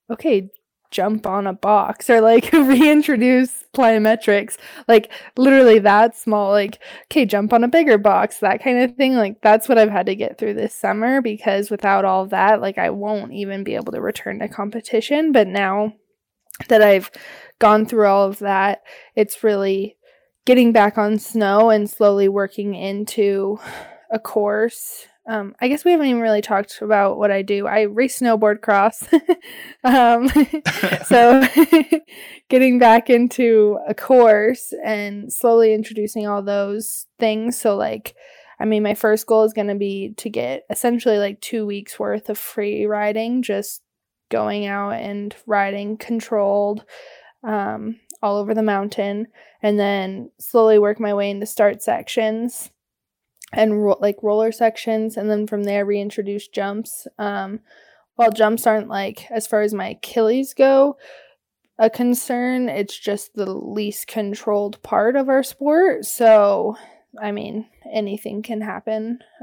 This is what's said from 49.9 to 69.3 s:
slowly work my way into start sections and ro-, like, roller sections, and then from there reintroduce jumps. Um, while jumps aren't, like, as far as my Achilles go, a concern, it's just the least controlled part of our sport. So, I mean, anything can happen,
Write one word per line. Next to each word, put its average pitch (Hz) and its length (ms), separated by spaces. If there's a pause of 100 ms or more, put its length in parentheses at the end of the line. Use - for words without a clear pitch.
slowly 220 400
work 208 200
my 208 140
way 202 160
into 202 160
start 208 360
sections 226 880 (840)
and 214 320
ro-, 196 160
like, 202 220
roller 220 280
sections, 220 640
and 214 140
then 214 180
from 208 160
there 202 220
reintroduce 202 640
jumps. 202 580 (100)
Um, 202 440 (540)
while 233 160
jumps 214 340
aren't, 214 240
like, 196 400
as 226 160
far 214 160
as 208 140
my 190 140
Achilles 233 640
go, 269 420 (800)
a 220 120
concern, 247 800
it's 202 320
just - 360
the 208 100
least 208 640
controlled 208 720
part 214 340
of 269 140
our 269 140
sport. 294 640
So, 214 680 (460)
I 208 100
mean, 214 360 (260)
anything 208 480
can 220 200
happen, 220 580 (240)